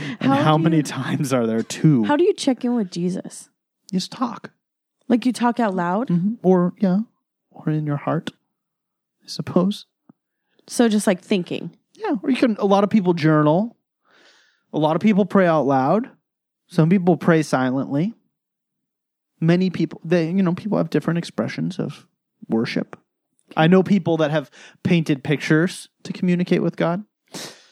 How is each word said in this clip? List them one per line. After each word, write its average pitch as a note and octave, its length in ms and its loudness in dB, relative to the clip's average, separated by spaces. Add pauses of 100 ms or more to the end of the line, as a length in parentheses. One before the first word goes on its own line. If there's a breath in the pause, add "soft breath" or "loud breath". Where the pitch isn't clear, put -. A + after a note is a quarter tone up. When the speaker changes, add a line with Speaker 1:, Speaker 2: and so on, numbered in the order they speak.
Speaker 1:
<laughs> C4 160 -10
Speaker 2:
And - 120 2
Speaker 1:
How - 80 2
Speaker 2:
how D#3 160 4
Speaker 1:
do E3 60 0
Speaker 2:
many D#3+ 140 2
Speaker 1:
you, C#3+ 60 2
Speaker 2:
times C#3 500 -6
are A#2+ 120 0
there A2+ 180 -2
two? C3 420 2
Speaker 1:
how G2+ 100 0
do D#4 80 2
you G4+ 100 2
check - 320 -4
in A#3+ 100 -2
with G#3 160 -4
Jesus? - 580 -8 (420)
Speaker 2:
You F#3 80 -2
just - 120 -10
talk. - 400 -10 (580)
Speaker 1:
Like, A#3+ 160 0
you B3 80 0
talk A#3 260 -2
out G#3 160 0
loud? F#3 320 -2
Speaker 2:
Mm-hmm. F3+ 360 0
Or, F3+ 360 4
yeah. F#3+ 200 2 (520)
Or - 180 -8
in D#3 160 -2
your D3 120 -2
heart, - 340 -4 (880)
I - 60 -20
suppose. - 580 -4 (840)
Speaker 1:
So A#3+ 220 0
just, G#3 180 0
like, F#3 140 0
thinking. E3+ 540 -6 (180)
Speaker 2:
Yeah. G4+ 300 -6
Or C#4+ 80 -4
you B3 60 0
can, A3+ 200 2
a G#3 80 -4
lot G3+ 200 4
of G3 40 0
people F#3 240 2
journal. D#3 640 2 (920 soft breath)
A D3 80 -4
lot D#3 160 2
of E3+ 60 -2
people G#3 240 2
pray F#3+ 200 4
out D#3 220 2
loud. C#3 420 0 (580)
Some D#3+ 220 2
people F3+ 280 4
pray D#3+ 260 2
silently. C3+ 720 -2 (1300)
Many F3 280 2
people, - 360 -6
they, E3 220 0
you F#3+ 140 0
know, F3 140 0
people G3 220 -4
have E3+ 120 -2
different E3 280 -2
expressions - 640 -6
of - 280 -8 (400)
worship. - 480 -4 (600)
I D#3+ 100 4
know F#3 160 6
people E3+ 340 0
that D3+ 140 2
have D3+ 180 -2 (340 loud breath)
painted D#3+ 380 0
pictures D#3+ 680 -2 (140)
to - 100 -10
communicate F3+ 500 0
with - 140 -4
God. E3+ 260 -2 (680 loud breath)